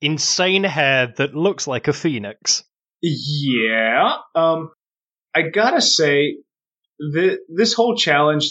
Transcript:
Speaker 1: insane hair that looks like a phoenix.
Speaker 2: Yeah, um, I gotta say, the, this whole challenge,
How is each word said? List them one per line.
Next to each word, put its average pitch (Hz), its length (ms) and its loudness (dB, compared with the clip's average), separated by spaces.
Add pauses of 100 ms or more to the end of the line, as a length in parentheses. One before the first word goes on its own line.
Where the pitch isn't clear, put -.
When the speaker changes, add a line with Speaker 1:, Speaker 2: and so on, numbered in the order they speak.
Speaker 1:
insane 180 640 0
hair 135 540 0
that 139 180 -2
looks 180 320 -2
like 127 220 -2
a 143 40 2
phoenix. 110 680 -4 (380)
Speaker 2:
Yeah, 131 1160 0 (180)
um, 165 360 0 (640)
I 165 60 2 (120)
gotta 247 280 2
say, 147 560 2 (600)
the, 151 400 0 (100)
this 202 240 0
whole - 220 2
challenge, 151 560 2